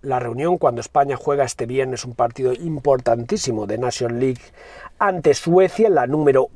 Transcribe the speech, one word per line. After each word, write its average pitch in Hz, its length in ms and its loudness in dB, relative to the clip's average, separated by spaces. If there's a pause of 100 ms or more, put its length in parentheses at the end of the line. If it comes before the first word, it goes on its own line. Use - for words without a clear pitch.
la 131 180 -4
reunión 131 380 -2
cuando 120 240 0
España 143 340 0
juega 143 300 0
este 123 200 -8
viernes 131 380 -4
un 123 100 -12
partido 123 380 -2
importantísimo 127 1160 -2
de 107 100 -4
Nation 120 420 -4
League 127 220 -2 (580)
ante 180 340 2
Suecia, 185 560 4
la 143 160 2
número 139 500 2